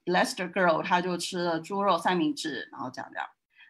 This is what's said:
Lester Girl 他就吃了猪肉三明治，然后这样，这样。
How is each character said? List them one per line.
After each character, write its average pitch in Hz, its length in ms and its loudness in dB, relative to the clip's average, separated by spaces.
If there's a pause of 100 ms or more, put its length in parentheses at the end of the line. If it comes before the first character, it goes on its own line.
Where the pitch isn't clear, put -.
Lester 180 480 0
Girl 170 320 4
他 180 160 4
就 180 160 -2
吃 175 260 -4
了 170 160 0
猪 196 240 -4
肉 185 160 4
三 185 180 0
明 156 160 2
治， 139 380 -8
然 131 100 -16
后 127 80 -8
这 - 140 -12
样， - 100 -14
这 - 60 -10
样。 - 100 -8 (420)